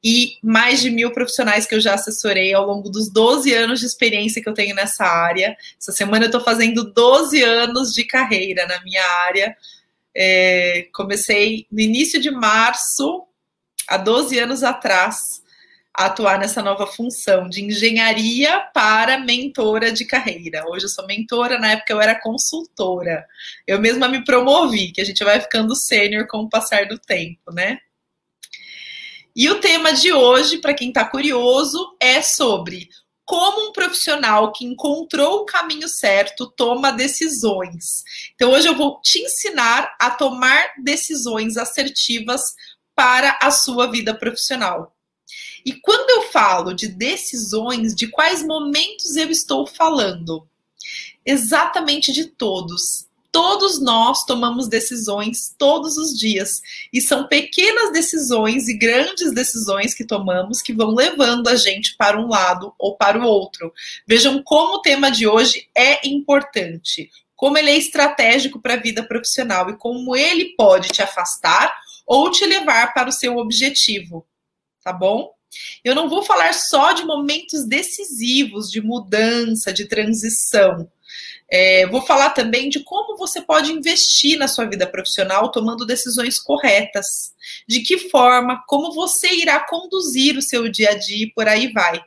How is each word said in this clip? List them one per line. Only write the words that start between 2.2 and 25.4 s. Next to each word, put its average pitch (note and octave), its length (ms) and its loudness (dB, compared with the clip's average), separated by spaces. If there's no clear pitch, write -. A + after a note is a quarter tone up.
ao G3+ 120 4
longo G3+ 220 -6
dos G3 220 -4
doze B3 420 4
anos A#3 280 0
de A#3+ 60 -4
experiência A3 560 -2
que G#3+ 60 -6
eu G#3+ 60 -6
tenho G3+ 200 -4
nessa G3+ 300 -2
área. F3 520 0
Essa - 140 -8
semana G#3+ 320 2
eu A3+ 60 0
tô A#3+ 100 0
fazendo A#3 500 0
doze C#4 520 4
anos A#3+ 500 0
de A#3 120 -2
carreira F#3+ 600 -2
na F3+ 160 -6
minha F#3 220 -2
área. F#3 520 0
É, F3+ 760 2
comecei G#3 760 -2
no G#3 100 -4
início B3+ 400 2
de C#4+ 100 -2
março, B3 960 0
há F#3+ 100 -2
doze A#3+ 420 0
anos A#3 240 -2
atrás, A3 800 0
a F#3 120 0
atuar G3 320 2
nessa G#3+ 240 -2
nova G3 240 -2
função G3+ 640 -2
de F#3+ 140 -8
engenharia A3+ 960 0
para A3+ 460 4
mentora A#3+ 760 -2
de A3+ 140 -6
carreira. E3+ 600 -4
Hoje F#3 200 -8
eu - 20 -6
sou F#3+ 180 -8
mentora, A#3+ 520 -4
na G#3+ 140 2
época A3 200 -2
eu G#3 80 0
era A3 180 4
consultora. F#3+ 1080 -4
Eu G3 120 0
mesma B3 300 2
me C4 160 -4
promovi, B3 680 2
que - 80 -8
a G3 40 -2
gente G3 180 -4
vai G#3 180 4